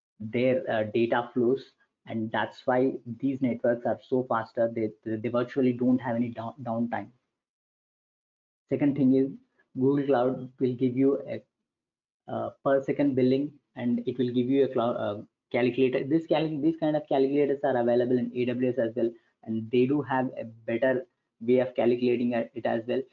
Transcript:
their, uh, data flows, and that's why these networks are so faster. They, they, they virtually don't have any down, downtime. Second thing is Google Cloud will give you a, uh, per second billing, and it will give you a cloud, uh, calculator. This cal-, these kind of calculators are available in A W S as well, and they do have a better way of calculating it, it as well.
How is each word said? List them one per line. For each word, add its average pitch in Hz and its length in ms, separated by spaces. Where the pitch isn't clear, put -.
their, 123 520
uh, 110 140
data 120 400
flows, 123 380
and 113 260
that's 110 340
why 127 260
these 135 220
networks 120 420
are 110 140
so 127 200
faster. 117 460
They, 110 160
they, 110 120
they 110 120
virtually 123 440
don't 123 260
have 120 180
any 120 120
down, 113 340
downtime. 117 460
Second 139 280
thing 131 180
is 135 160
Google 139 260
Cloud 131 540
will 123 160
give 123 220
you 135 320
a, 113 120
uh, 113 200
per 139 180
second 143 320
billing, 135 380
and 120 300
it 123 120
will 123 120
give 123 180
you 139 160
a 127 40
cloud, 120 280
uh, 107 260
calculator. 127 520
This 160 220
cal-, 156 340
these 160 180
kind 151 180
of 151 120
calculators 139 540
are 131 140
available 120 420
in 117 160
A 123 120
W 123 220
S 123 100
as 113 180
well, 117 140
and 113 260
they 127 160
do 147 160
have 131 240
a - 80
better 123 400
way 123 200
of 123 160
calculating 120 560
it, 117 220
it 113 120
as 117 200
well. 123 140